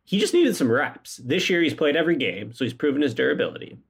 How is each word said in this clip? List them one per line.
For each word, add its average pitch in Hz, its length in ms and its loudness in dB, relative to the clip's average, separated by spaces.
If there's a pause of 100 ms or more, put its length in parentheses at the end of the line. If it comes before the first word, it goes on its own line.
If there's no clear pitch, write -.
he 196 160 -2
just 392 140 0
needed 330 240 4
some 113 140 2
reps. - 460 -4
This 147 320 -2
year, 175 120 2
he's 151 120 2
played 147 220 2
every 165 220 2
game, 107 360 -4
so 131 120 -4
he's 120 80 -4
proven 143 280 0
his 131 120 2
durability. 127 640 -2 (120)